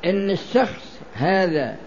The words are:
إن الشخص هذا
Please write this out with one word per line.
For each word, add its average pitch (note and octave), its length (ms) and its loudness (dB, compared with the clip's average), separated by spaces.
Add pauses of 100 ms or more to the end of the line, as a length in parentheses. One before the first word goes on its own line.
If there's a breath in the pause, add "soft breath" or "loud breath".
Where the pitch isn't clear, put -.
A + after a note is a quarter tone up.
إن G3 260 2
الشخص - 680 -2 (160)
هذا D#3 640 2 (100)